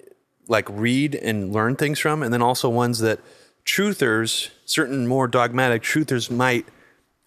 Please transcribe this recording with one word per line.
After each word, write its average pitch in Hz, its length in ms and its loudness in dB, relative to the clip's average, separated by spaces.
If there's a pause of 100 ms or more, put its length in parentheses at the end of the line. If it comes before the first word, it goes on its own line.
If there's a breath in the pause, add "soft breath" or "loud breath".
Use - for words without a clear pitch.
(480)
like, 107 220 0
read 123 460 0
and 104 360 -2
learn 110 240 0
things 147 240 -2
from. 151 240 0
And 117 80 -2
then 120 100 2
also 123 280 2
ones 120 300 0
that 110 200 0 (460 soft breath)
truthers, 120 840 0 (120)
certain 135 420 -2
more 127 220 0
dogmatic 120 560 2
truthers 139 480 -2
might 120 340 0 (600 soft breath)